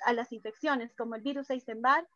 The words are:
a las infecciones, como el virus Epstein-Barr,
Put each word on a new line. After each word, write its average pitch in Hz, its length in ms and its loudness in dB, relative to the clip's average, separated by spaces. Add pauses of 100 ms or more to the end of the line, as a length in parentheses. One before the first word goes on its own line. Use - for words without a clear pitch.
a 240 80 4
las 240 220 -2
infecciones, 240 640 -2
como 226 180 -4
el 220 60 -10
virus 277 280 -4
Epstein-Barr, 254 560 2 (100)